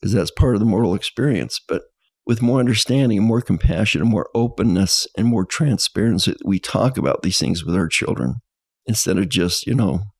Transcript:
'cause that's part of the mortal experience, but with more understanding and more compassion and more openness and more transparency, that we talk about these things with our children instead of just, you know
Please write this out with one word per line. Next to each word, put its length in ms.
'cause 100
that's 180
part 240
of 60
the 60
mortal 280
experience, 720
but 160
with 160
more 160
understanding 600
and 80
more 140
compassion 600
and 100
more 240
openness 720
and 120
more 160
transparency, 880
that 140
we 120
talk 400
about 240
these 160
things 260
with 120
our 120
children 480
instead 320
of 100
just, 380
you 80
know 260